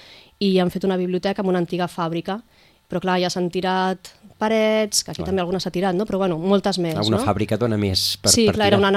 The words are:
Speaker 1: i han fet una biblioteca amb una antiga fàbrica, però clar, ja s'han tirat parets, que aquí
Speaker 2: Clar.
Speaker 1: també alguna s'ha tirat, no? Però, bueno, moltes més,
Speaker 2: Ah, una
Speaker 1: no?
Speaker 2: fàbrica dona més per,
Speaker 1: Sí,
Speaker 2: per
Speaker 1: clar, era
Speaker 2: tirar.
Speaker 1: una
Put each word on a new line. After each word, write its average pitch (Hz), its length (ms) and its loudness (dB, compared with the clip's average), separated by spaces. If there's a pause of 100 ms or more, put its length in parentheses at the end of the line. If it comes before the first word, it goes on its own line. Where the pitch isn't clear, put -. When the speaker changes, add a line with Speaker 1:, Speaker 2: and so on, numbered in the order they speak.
(380)
Speaker 1:
i 190 220 2
han 175 100 2
fet 185 140 -4
una 190 120 0
biblioteca 180 460 -2
amb 190 80 0
una 185 80 2
antiga 175 300 -2
fàbrica, 170 520 -4 (480)
però 180 140 -4
clar, 185 180 0
ja 180 120 0
s'han 180 180 -2
tirat 185 640 -2 (260)
parets, 220 680 0
que - 60 -14
aquí - 140 -10
Speaker 2:
Clar. - 20 -4
Speaker 1:
també 190 160 0
alguna 180 180 -2
s'ha 175 120 -6
tirat, 180 240 0
no? 208 100 0
Però, 190 140 -2
bueno, 180 180 0
moltes 190 400 2
més, 165 180 -2
Speaker 2:
Ah, 104 60 -2
una 107 160 2
Speaker 1:
no? - 80 0
Speaker 2:
fàbrica 101 320 0
dona 113 180 0
més 101 460 -2
per, 107 100 2
Speaker 1:
Sí, 233 140 4
Speaker 2:
per 202 80 4
Speaker 1:
clar, 214 140 2
era 202 100 6
Speaker 2:
tirar. 196 140 4
Speaker 1:
una - 60 -